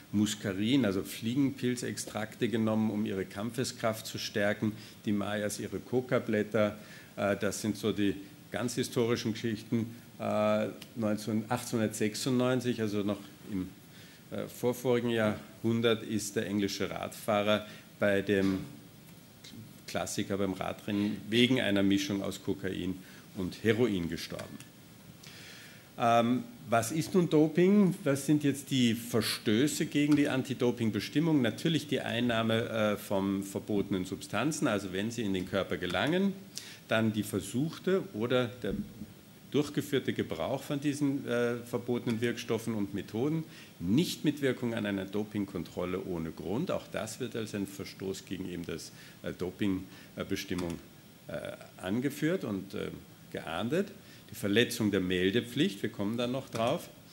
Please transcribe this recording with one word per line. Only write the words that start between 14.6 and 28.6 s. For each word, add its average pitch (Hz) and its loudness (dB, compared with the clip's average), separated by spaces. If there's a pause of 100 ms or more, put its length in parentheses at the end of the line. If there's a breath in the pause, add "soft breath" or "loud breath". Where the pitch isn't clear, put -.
Jahrhundert, 113 2
ist 107 -4
der 110 0
englische 98 0
Radfahrer 101 2 (320 loud breath)
bei 101 4
dem 95 4 (1300)
Klassiker 98 -2
beim 98 2
Radrennen 101 -2 (120)
wegen 120 6
einer 101 4
Mischung 98 4
aus 95 -6
Kokain 92 -4 (420 loud breath)
und 87 -6
Heroin 104 2
gestorben. - -8 (1400 loud breath)
Ähm, 117 4 (240)
was 113 2
ist 160 0
nun 175 6
Doping? 175 6 (100)
Was 139 2
sind 151 6
jetzt - 0